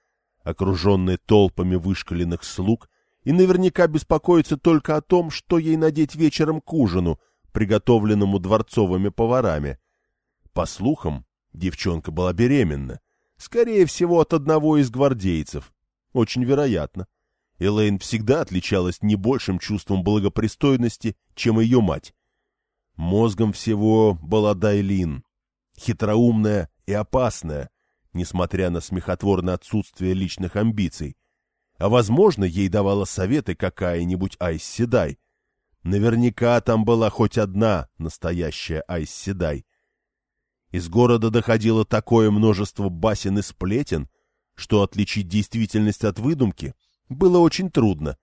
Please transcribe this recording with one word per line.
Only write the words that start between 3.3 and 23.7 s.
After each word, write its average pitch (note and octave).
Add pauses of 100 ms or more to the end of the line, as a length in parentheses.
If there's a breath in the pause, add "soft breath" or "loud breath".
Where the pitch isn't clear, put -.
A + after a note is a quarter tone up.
наверняка F3+
беспокоится D#3+
только D#3
о D3+
том, F3
что -
ей D#3+
надеть D#3
вечером D#3
к -
ужину, F2+ (320)
приготовленному G#2
дворцовыми F#2+
поварами. F#2+ (720)
По E2
слухам, F#2 (280)
девчонка E2+
была F2+
беременна, E2+ (380)
скорее A3+
всего, F3
от D#3
одного D3+
из C3
гвардейцев. F#2+ (400)
Очень B2+
вероятно. A#2+ (500)
Элейн G#2
всегда A#2
отличалась F2+
не G#2
большим G2+
чувством G2
благопристойности, G#2+ (180)
чем A2
ее A#2
мать. D#2+ (840)
Мозгом G2+
всего A2